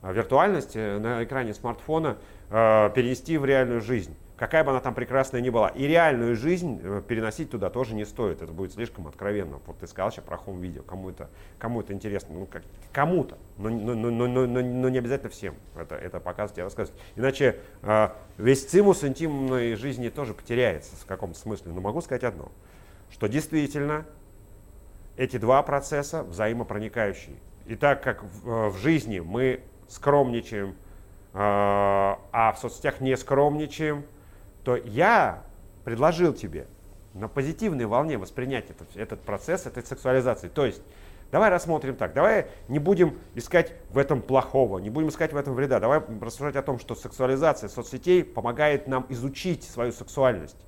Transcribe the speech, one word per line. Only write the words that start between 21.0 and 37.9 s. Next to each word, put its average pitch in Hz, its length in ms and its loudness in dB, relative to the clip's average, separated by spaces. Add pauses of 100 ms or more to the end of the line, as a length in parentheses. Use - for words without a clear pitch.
каком-то 92 300 -8
смысле. 98 360 -10
Но 90 80 -8
могу 113 200 -2
сказать 127 220 -6
одно. 95 300 -6 (580)
Что - 160 -6
действительно 151 800 -2 (1080)
эти 127 200 -2
два 123 280 6
процесса 143 580 -2
взаимопроникающие. 104 1120 -4 (320)
И - 80 -8
так 139 300 2
как 120 180 -2
в, 101 260 -14
э, 113 200 0
в 95 100 -4
жизни 113 400 2
мы 117 440 -2 (260)
скромничаем, 117 880 0 (580)
э, - 40 -
а 101 1160 4
в - 60 -10
соцсетях - 400 -4
не 131 160 2
скромничаем, 147 880 0 (600)
то 123 120 2
я 131 680 2 (400)
предложил 151 500 2
тебе 76 320 -10 (480)
на 101 140 -8
позитивной 143 580 -2
волне 131 320 0